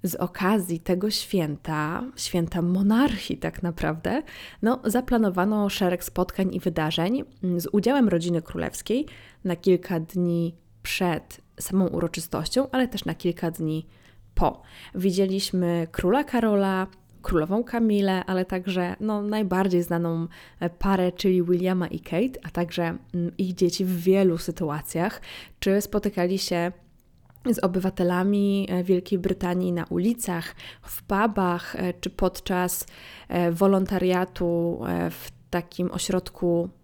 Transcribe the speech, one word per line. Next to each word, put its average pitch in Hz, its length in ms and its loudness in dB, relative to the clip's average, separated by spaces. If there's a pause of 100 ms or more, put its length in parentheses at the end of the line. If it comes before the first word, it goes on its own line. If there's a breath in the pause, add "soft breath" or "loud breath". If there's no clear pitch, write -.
Z 170 120 -2
okazji 180 640 0
tego 190 300 0
święta, 156 920 -2 (140)
święta 170 460 -2
monarchii 202 760 2
tak - 260 -6
naprawdę, 170 600 -2 (400 loud breath)
no, 226 220 2
zaplanowano 214 840 2
szereg 180 360 0
spotkań 180 500 -2
i 185 60 -2
wydarzeń, 165 640 0 (200)
mm, 175 160 0
z 170 120 -6
udziałem 233 360 4
rodziny 170 340 2
królewskiej 214 640 -4 (380 loud breath)
na 175 120 0
kilka 175 440 2
dni 170 540 0 (280)
przed - 580 -2 (200)
samą 190 260 0
uroczystością, 170 840 -2
ale 254 180 0
też 208 160 -8
na 160 100 -4
kilka 170 360 -2
dni 160 360 -4 (480 soft breath)
po. - 280 0 (320 loud breath)
Widzieliśmy 185 1000 0
króla 240 320 2
Karola, 196 640 2 (360)
królową 180 420 2
Kamilę, 202 600 2
ale 185 200 0
także, 185 560 -2
no, 214 220 -2
najbardziej 196 600 2
znaną, 165 460 0 (320 loud breath)
e, 175 100 -2
parę, 180 420 2
czyli 185 300 2
Williama 180 440 0
i - 140 -6
Kate, 247 420 -2
a 160 80 -14
także, 175 340 -2
mm, 170 540 -4
ich 185 160 -2
dzieci 180 300 2
w 180 180 -2
wielu 190 360 4
sytuacjach, 165 840 -4 (380 loud breath)
czy 196 220 2
spotykali 196 580 0
się 175 340 0 (760)
z 226 120 2
obywatelami, 190 1120 2
e, 180 140 0
Wielkiej 185 340 2
Brytanii 180 540 0
na 170 120 -2
ulicach, 180 680 -2 (280 loud breath)
w - 200 -12
pubach, 196 720 0
e, 180 180 -2
czy - 160 -6
podczas, 180 760 -2 (420 loud breath)
e, 170 240 2
wolontariatu, 180 1300 2
e, 175 240 0
w - 200 -14 (200)
takim 175 400 -2
ośrodku 180 800 0 (160)